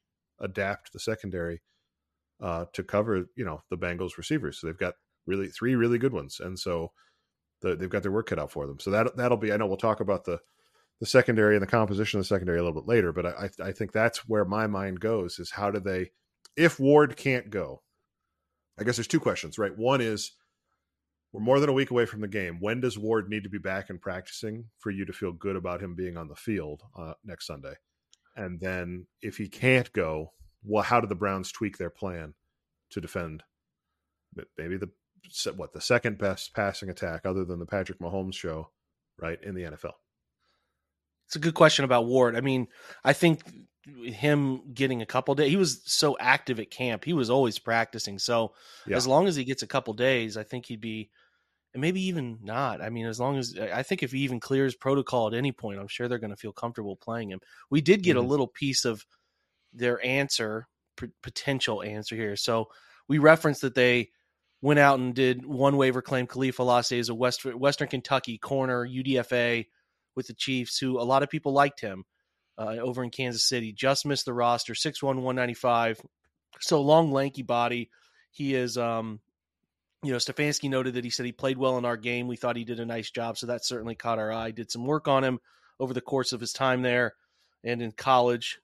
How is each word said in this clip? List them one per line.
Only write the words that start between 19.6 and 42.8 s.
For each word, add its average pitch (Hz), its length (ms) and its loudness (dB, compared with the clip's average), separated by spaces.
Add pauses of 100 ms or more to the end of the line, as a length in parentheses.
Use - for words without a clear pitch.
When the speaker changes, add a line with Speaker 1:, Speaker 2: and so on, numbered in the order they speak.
Speaker 1:
One 127 240 2
is, 110 320 -4 (1000)
we're 104 100 -10
more 131 180 6
than 147 80 4
a 135 60 4
week 135 160 2
away 120 160 4
from 107 160 -8
the 104 60 -6
game. 90 320 -6
When 110 200 -2
does 117 180 -2
Ward 107 300 -2
need 107 160 -6
to 98 60 -12
be 101 80 -6
back 95 320 -6
and 90 100 -12
practicing 107 640 -10 (140)
for 110 120 -6
you 98 140 -4
to 90 80 -10
feel 90 200 -6
good 95 220 -6
about 87 280 -6
him 90 120 -10
being 90 220 -8
on 82 120 -10
the 71 60 -16
field, 76 480 -6 (160)
uh, 80 140 -12 (120)
next 92 220 -16
Sunday? 69 280 -14 (640)
And 90 240 -10
then 90 460 -6 (140)
if 104 160 -10
he 104 120 -8
can't 127 440 2
go, 80 400 -2 (300)
well, 104 200 0
how 120 180 4
do 113 60 0
the 101 80 -4
Browns 95 360 -4
tweak - 280 -6
their 85 120 -6
plan 85 440 -10 (560)
to 101 100 -8
defend 82 420 -8 (960)
m-, - 60 -12 (120)
maybe 85 200 -6
the 92 140 -8 (380)
se-, - 240 -6
what, 85 200 -10
the 76 80 -12
second 117 360 2
best 95 380 -4
passing 98 360 -4
attack 85 360 -6
other 95 180 -2
than 87 140 -8
the 85 80 -10
Patrick 92 320 -6
Mahomes 92 360 -6
show, 80 360 -8 (500)
right, 82 220 -6
in 98 120 -10
the 90 100 -8
N 76 100 -10
F - 100 -16
L? - 120 -10 (1300)
Speaker 2:
It's - 100 -10
a 156 40 -8
good 160 140 0
question 156 300 8
about 123 220 4
Ward. 120 300 6
I 120 40 0
mean, 131 280 0 (360)